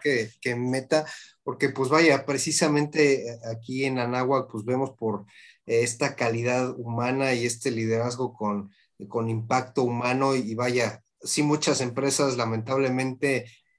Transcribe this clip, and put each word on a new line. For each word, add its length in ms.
que, 280
que 140
meta, 500
porque, 280
pues, 180
vaya, 380
precisamente, 1040
eh, 100
aquí 360
en 120
Anáhuac, 540
pues, 140
vemos 340
por, 260
eh, 180
esta 340
calidad 600
humana 560
y 120
este 260
liderazgo 640
con, 380
con 220
impacto 540
humano 520
y, 180
vaya, 480
sí, 220
muchas 360
empresas, 560
lamentablemente, 1120